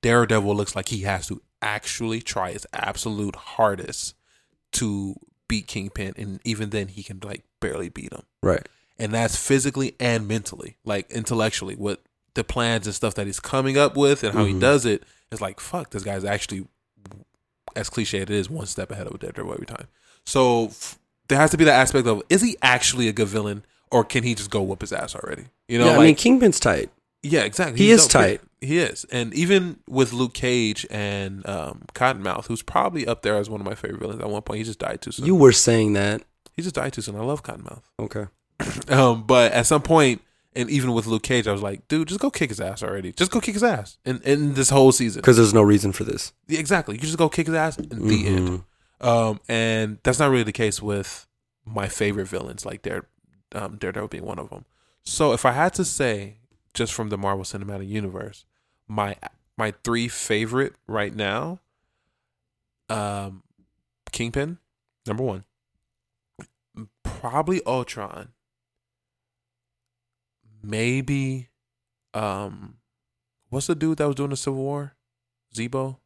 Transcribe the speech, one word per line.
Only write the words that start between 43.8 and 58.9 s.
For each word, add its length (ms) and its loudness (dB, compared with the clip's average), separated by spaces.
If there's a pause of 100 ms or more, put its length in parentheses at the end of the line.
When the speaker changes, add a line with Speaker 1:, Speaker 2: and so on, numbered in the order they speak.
Speaker 1:
in, 180 -4
in 320 2
this 160 2
whole 200 10
season." 300 0
Speaker 2:
'Cause 160 8
there's 160 6
no 80 10
reason 300 6
for 120 -6
this. 300 -8 (140)
Speaker 1:
Yeah, 120 -2
exactly. 360 -2
You 60 -10
just 180 -4
go 100 4
kick 160 -2
his 100 -2
ass 220 0
in 300 -6
the 200 2
end. 220 2
Speaker 2:
Mm-hmm. 580 -8
Speaker 1:
Um, 400 2
and 560 -2
that's 140 2
not 140 4
really 120 4
the 100 -2
case 280 -2
with 460 -6 (380)
my 220 -6
favorite 400 -2
villains, 380 -10
like 160 -12
Dare-, 240 -8 (480)
um, 240 -10
Daredevil 300 -8
being 180 -12
one 140 -10
of 120 -14
'em. 140 -18 (380)
So 300 0
if 120 -2
I 60 6
had 240 0
to 100 -2
say, 520 -4 (360)
just 200 -4
from 160 -6
the 100 -4
Marvel 240 -4
Cinematic 440 -10
Universe, 580 -10 (420)
my, 280 -4 (420)